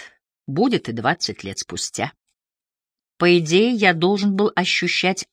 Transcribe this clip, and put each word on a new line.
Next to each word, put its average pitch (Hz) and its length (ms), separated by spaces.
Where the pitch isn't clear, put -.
будет 190 420
и - 20
двадцать 113 520
лет 98 160
спустя. - 520
По 175 200
идее, 175 340
я 202 220
должен 190 420
был 208 200
ощущать 180 760